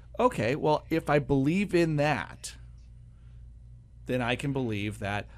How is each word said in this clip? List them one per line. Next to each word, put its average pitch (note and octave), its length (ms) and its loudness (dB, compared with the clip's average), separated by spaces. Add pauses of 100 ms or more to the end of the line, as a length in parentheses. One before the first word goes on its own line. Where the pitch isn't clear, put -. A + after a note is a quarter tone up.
(200)
Okay, D#3 360 2
well, D3+ 340 2
if D#3+ 200 2
I D3 100 6
believe C#3+ 560 2
in E3 220 4
that, C#3+ 580 -2 (1500)
then B2+ 140 0
I A#2+ 140 0
can C#3 180 -2
believe G#2+ 460 -2
that G2+ 280 -4 (100)